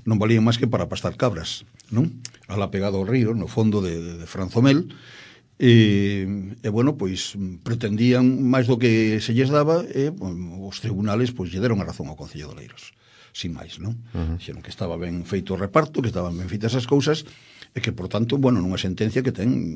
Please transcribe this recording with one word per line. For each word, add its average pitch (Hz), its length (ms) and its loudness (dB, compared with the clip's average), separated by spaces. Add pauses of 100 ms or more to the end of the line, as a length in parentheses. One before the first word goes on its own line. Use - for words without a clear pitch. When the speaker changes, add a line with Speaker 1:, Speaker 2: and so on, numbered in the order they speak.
Speaker 1:
non 110 160 2
valían 110 240 4
máis 117 160 4
que 120 80 0
para 101 240 -2
pastar 90 240 -4
cabras, 95 480 -2 (320)
non? 147 240 0 (320)
Alá 98 240 -2
pegado 98 240 0
ao 95 80 -2
río, 117 320 2
no 90 80 -4
fondo 110 380 2
de, 82 180 -4
de, 85 160 -10
de 87 80 -14
Franzomel, 120 640 2 (720)
e, 101 640 6 (320)
e, - 160 -6
bueno, 123 240 2
pois, 95 400 -4 (240)
pretendían 120 800 2
máis 127 240 4
do 120 160 2
que 110 400 4
se - 80 -4
lles 131 220 2
daba, 151 340 4
e, 139 240 -2
pois, 95 240 -8
os 90 480 -10
tribunales, 107 480 0
pois, 90 240 -6
lle 95 80 -2
deron 113 160 2
a 87 80 -2
razón 73 240 -8
ao 76 80 -14
Concello - 320 -14
de - 160 -18
Oleiros, - 300 -20 (340)
sin 82 240 -8
máis, 82 240 -14
non? 104 160 -6 (160)
Speaker 2:
Ujú. 82 320 -4
Speaker 1:
Dixeron 80 220 -14
que 92 100 -14
estaba 85 240 -6
ben 87 240 -6
feito 92 320 -4
o 90 60 -4
reparto, 151 420 -6
que 113 80 -4
estaban 87 240 -6
ben 92 160 -10
feitas 110 240 -6
as 123 160 -4
cousas, 143 320 -2 (540)
e - 80 -8
que, 87 80 -2
por 90 160 -8
tanto, 117 320 -2
bueno, 127 180 4
nunha 90 220 -2
sentencia 107 400 -2
que 127 160 -2
ten 117 160 0 (240)